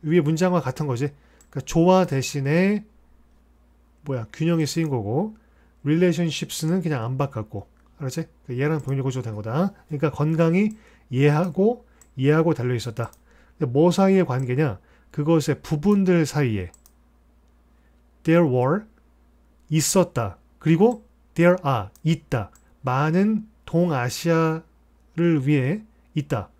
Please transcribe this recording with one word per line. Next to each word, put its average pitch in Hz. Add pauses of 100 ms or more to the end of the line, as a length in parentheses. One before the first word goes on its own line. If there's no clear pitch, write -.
위에 170
문장과 160
같은 139
거지. 135 (380)
그러니까 135
조화 185
대신에 156 (1160)
뭐야? 127
균형이 160
쓰인 160
거고 135 (480)
릴레이션십스는 165
그냥 151
안 131
바꿨고. 110 (300)
알았지? 151 (180)
그러니까 127
얘랑 151
병렬 135
구조가 127
된 110
거다. 117 (140)
그러니까 147
건강이 165 (400)
얘하고 160 (340)
얘하고 156
달려 123
있었다. 117 (460)
근데 160
뭐 151
사이의 190
관계냐? 127 (320)
그것의 151
부분들 180
사이에 110 (1500)
there 165
were 131 (800)
있었다. 151 (220)
그리고 196 (300)
there 175
are 117 (140)
있다. 151 (300)
많은 160 (180)
동아시아를 165 (840)
위해 147 (300)
있다. 139 (100)